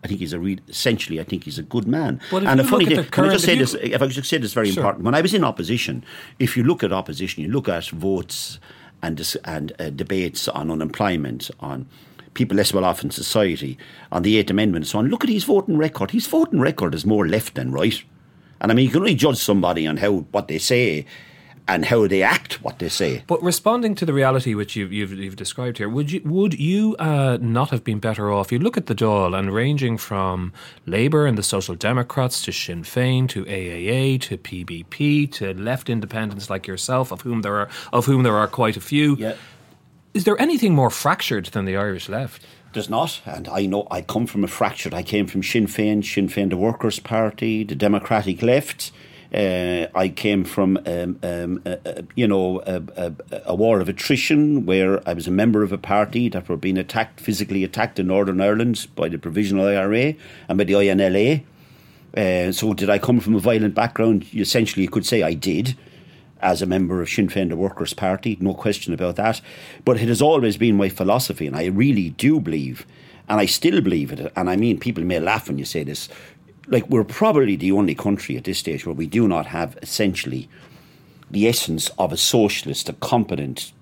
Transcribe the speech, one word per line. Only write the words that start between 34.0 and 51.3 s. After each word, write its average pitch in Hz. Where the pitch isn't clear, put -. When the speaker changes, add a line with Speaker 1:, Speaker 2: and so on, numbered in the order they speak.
Speaker 2:
to 101
P 92
B 85
P 147
to 98
left 117
independents 107
like 95
yourself, 127
of 92
whom 120
there 101
are, 101
of -
whom 131
there 107
are 107
quite 110
a 98
few. 147
Speaker 1:
Yeah. 110
Speaker 2:
Is 196
there 208
anything 247
more 131
fractured 131
than 98
the 95
Irish 98
left? 113
Speaker 1:
There's 104
not, 127
and 82
I 98
know 98
I 87
come 120
from 101
a -
fractured. -
I 85
came 104
from 95
Sinn 107
Féin, 107
Sinn 98
Féin, 101
the 90
Workers' 110
Party, 110
the 101
Democratic 101
Left. -
Uh, 90
I 95
came 98
from, 95
um, 87
um, 87